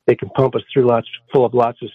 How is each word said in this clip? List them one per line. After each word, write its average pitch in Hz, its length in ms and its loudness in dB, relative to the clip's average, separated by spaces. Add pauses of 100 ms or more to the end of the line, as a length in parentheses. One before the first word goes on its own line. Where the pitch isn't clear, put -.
They 120 100 2
can - 140 -12
pump 131 260 0
us 107 60 -4 (100)
through 127 140 2
lots, 117 200 0 (260)
full 127 140 4
of 117 80 -4
lots 120 280 0
of 101 120 -12